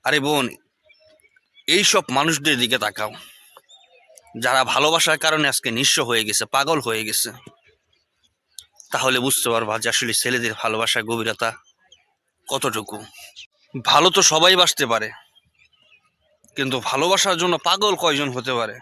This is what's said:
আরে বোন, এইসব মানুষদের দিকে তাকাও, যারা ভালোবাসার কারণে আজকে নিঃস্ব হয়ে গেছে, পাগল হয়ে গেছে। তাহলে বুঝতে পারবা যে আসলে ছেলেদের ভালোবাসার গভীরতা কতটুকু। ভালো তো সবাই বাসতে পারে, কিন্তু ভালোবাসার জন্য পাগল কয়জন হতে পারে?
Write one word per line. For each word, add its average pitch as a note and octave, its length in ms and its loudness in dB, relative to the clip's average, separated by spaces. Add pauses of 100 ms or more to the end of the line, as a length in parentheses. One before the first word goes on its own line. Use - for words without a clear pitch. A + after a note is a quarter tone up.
আরে C#3+ 160 2
বোন, C#3 300 0 (1160)
এইসব F3+ 420 4
মানুষদের C#3+ 500 0
দিকে B2 180 0
তাকাও, G#2+ 340 -4 (1300)
যারা B2+ 240 4
ভালোবাসার D#3 540 2
কারণে D#3 300 2
আজকে B2 240 -2
নিঃস্ব C3 320 0
হয়ে A#2 200 2
গেছে, G#2+ 220 -2
পাগল C#3+ 360 0
হয়ে A2+ 240 -4
গেছে। G#2+ 260 -4 (1600)
তাহলে C3 280 0
বুঝতে B2+ 300 -2
পারবা A2+ 300 -2
যে A2+ 100 -2
আসলে A2+ 240 -2
ছেলেদের A#2+ 400 -2
ভালোবাসার A2+ 500 -2
গভীরতা A2+ 460 -4 (960)
কতটুকু। G#2+ 580 -6 (800)
ভালো D3+ 240 4
তো F#3+ 120 2
সবাই E3 340 6
বাসতে E3 300 2
পারে, A2 260 -2 (1400)
কিন্তু C3+ 240 -2
ভালোবাসার F3 580 0
জন্য E3+ 200 0
পাগল G3 380 0
কয়জন D3 340 0
হতে B2+ 240 -6
পারে? A2+ 280 -4